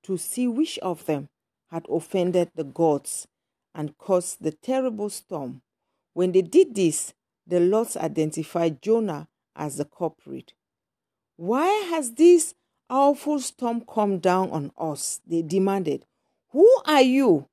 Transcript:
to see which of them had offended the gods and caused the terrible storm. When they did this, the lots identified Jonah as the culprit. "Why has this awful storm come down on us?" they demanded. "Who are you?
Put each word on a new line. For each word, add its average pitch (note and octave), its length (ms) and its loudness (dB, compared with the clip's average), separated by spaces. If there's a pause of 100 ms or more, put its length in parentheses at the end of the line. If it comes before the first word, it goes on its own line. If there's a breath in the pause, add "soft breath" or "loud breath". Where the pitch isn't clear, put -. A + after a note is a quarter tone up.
to F#3+ 140 -6
see B3 300 -4
which B3+ 320 -4
of A3+ 260 -6
them D3 240 -4 (400)
had E3 180 -10
offended F3 680 -2
the D#3+ 80 -8
gods D3 640 -2 (480)
and - 220 -10
caused - 440 -2
the D#3 100 -2
terrible A#3 580 -4
storm. C#3 520 -12 (520)
When F3+ 180 -2
they F#3 100 4
did C#4 320 2
this, F3+ 400 -2 (320)
the F3 140 0
lots G#3+ 380 0
identified D#3+ 840 -4
Jonah G3+ 460 -2 (280)
as C#3+ 220 -8
the D3 80 -6
culprit. - 680 -10 (840)
"Why A#3+ 320 -2 (220)
has D4 240 -4
this E4 420 6 (340)
awful C#4+ 500 0
storm A#3 420 -6
come G3+ 380 -2
down F#3 320 2
on C#3+ 260 -6
us?" - 500 -8
they E3 140 -2
demanded. F#3 640 -2 (440)
"Who E4+ 180 6 (180)
are D4 180 6
you? B3 500 2